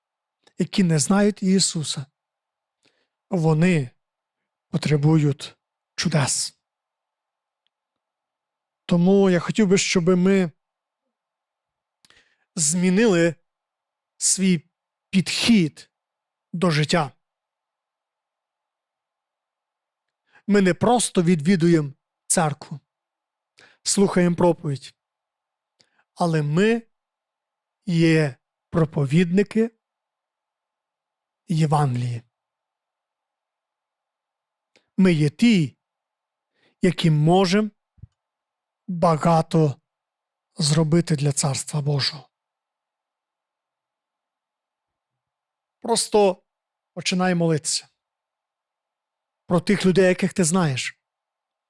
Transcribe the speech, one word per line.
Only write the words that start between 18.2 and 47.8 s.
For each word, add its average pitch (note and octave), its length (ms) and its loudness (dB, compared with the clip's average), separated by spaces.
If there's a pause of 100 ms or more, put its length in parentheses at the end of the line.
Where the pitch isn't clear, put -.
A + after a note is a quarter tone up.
Ми G3+ 140 2
не F3+ 120 2
просто G#3 500 0
відвідуємо E3 680 0 (340)
церкву, D3+ 520 -4 (1040)
слухаємо F3+ 520 0
проповідь, D#3+ 600 -4 (1200)
але E3 260 -2
ми G3 400 0 (1040)
є D#3+ 500 0 (340)
проповідники F3 1040 0 (1800)
Євангелії. C#3 760 -2 (2750)
Ми F#3+ 160 4
є D3+ 160 0
ті, F#3+ 480 0 (1040)
які F3 300 0
можемо F3+ 580 2 (1200)
багато E3 880 0 (800)
зробити D#3+ 600 0
для C#3+ 160 -2
Царства C#3+ 500 -6
Божого. C#3 480 -6 (3500)
Просто G#3 640 0 (500)
починай F3+ 420 -2
молитися E3 520 -2 (1600)